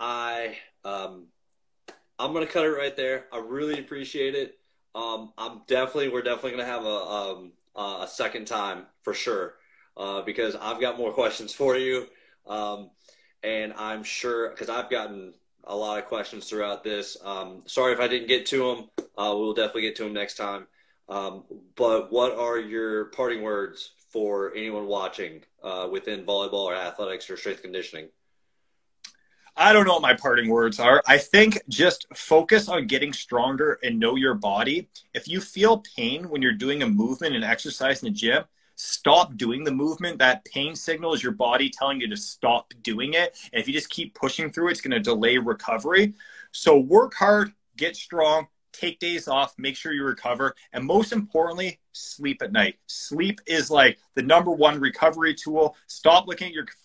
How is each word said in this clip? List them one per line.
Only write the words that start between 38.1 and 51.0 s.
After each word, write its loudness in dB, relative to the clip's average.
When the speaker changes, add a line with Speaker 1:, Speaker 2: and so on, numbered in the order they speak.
Speaker 2:
gym, 2
stop 4
doing -2
the 0
movement. -2
That 4
pain -6
signal -2
is 0
your -2
body 2
telling -2
you -4
to -6
stop -2
doing -4
it. 0
And 0
if -6
you -2
just -4
keep -8
pushing -4
through, 0
it's -2
gonna 0
delay 2
recovery. 2
So 8
work 6
hard, 4
get -2
strong, 2
take -6
days -4
off, 0
make -4
sure -8
you -2
recover. -2
And -6
most 0